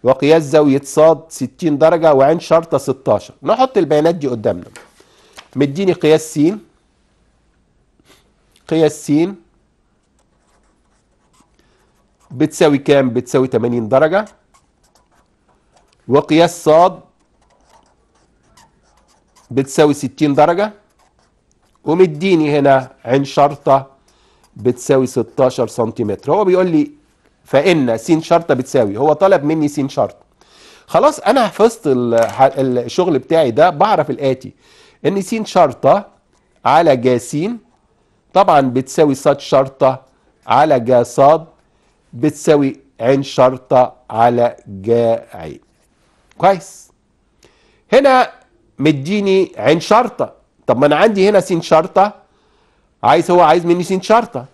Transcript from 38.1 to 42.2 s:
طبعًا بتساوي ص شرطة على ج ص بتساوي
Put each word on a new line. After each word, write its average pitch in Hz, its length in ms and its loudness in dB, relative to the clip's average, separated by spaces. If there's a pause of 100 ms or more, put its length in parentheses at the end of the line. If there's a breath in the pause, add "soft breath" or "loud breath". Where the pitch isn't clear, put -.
طبعًا 180 280 2
بتساوي 135 540 -2
ص 139 140 -2
شرطة 131 760 -2 (440)
على 135 340 2
ج 120 220 0
ص - 180 -4 (920)
بتساوي 143 680 -2 (200)